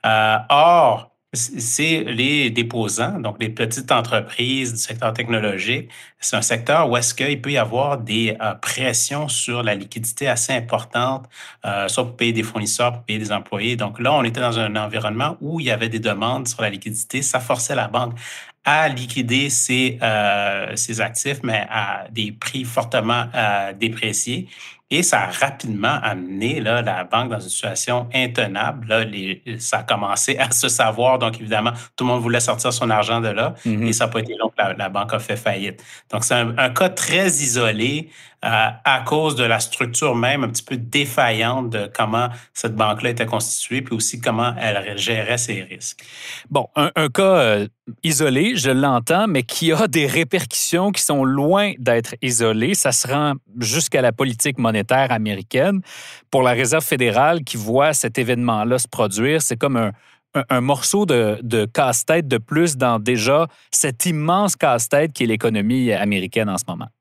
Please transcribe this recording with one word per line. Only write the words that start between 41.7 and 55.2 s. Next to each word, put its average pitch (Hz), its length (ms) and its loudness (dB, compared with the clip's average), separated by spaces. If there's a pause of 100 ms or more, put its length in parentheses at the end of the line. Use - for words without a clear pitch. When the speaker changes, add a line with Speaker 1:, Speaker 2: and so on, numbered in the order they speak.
Speaker 1:
de 101 220 -4
comment 117 360 0 (240)
cette 113 220 -4
banque-là 107 340 0
était 120 160 -2
constituée, 113 560 -4
puis 117 140 -6
aussi 117 260 -4
comment 123 380 0
elle 101 360 -2
gérait 113 440 -2
ses 95 240 -4
risques. - 400 -14 (440)
Speaker 2:
Bon, 139 280 0
un, 151 200 2
un 156 140 2
cas... 190 140 2
Euh, 117 440 6 (360)
isolé, 156 520 2
je 135 140 0
l'entends, 139 580 4
mais 147 140 2
qui 165 320 0
a 214 140 4
des 151 180 2
répercussions 170 840 0
qui 185 100 -2
sont 139 240 2
loin 160 540 4
d'être 117 420 2
isolées. 117 540 2
Ça 135 160 2
se - 160 0
rend 147 260 0 (260)
jusqu'à 127 440 0
la 120 80 6
politique 131 480 -2
monétaire 117 520 2
américaine. 117 680 0 (480)